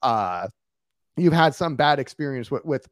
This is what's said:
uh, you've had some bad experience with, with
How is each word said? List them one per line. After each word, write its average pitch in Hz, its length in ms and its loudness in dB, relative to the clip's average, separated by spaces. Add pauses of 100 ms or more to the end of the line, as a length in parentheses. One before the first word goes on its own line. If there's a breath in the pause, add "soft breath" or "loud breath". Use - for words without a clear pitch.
uh, 95 440 -2 (680)
you've 160 160 4
had 160 220 4
some 165 220 -4
bad 147 220 2
experience 135 520 -8
with, 135 140 -6
with 143 260 -4